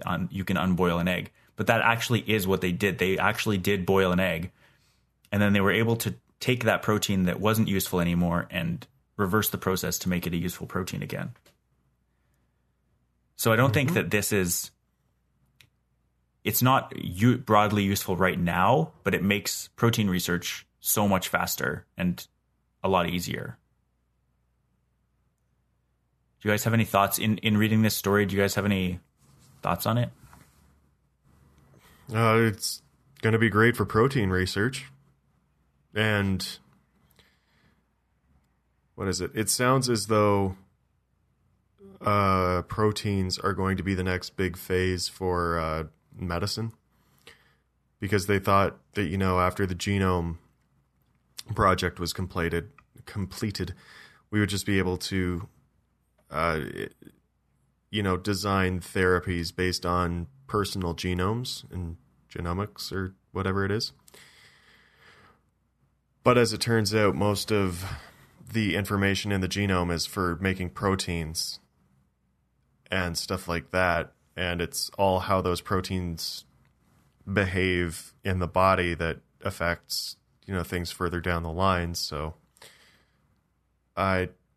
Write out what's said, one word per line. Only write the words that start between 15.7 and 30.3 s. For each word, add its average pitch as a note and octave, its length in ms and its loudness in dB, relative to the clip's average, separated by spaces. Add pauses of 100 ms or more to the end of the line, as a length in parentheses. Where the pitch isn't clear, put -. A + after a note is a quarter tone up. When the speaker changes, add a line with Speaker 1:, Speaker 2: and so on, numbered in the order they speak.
Speaker 1:
it's B2 180 0
not C3 340 4
u-, A2 420 2
broadly G#2 440 4
useful G2 340 0
right F#2 220 2
now, F#2 540 2 (100)
but F#2+ 120 0
it F2 100 0
makes G2+ 520 -2
protein A2+ 320 2
research F2+ 580 -4 (140)
so G#2 280 0
much F#2+ 200 0
faster - 560 -2 (120)
and F2+ 280 -2 (600)
a F#2+ 40 4
lot F2+ 220 6
easier. - 480 -6 (2750)
Do G#2 80 -2
you G#2+ 40 4
guys G#2+ 120 2
have A2+ 100 2
any A2+ 100 4
thoughts G2 340 2
in, G#2+ 200 0
in G#2+ 180 2
reading A2 260 4
this G#2+ 140 2
story? G2+ 300 2
Do F#2 100 -2
you G2 60 4
guys G2 120 2
have G2 100 0
any F#2 360 -2 (600)
thoughts - 240 -2
on A#2 120 2
it? A#2 120 -2 (2000)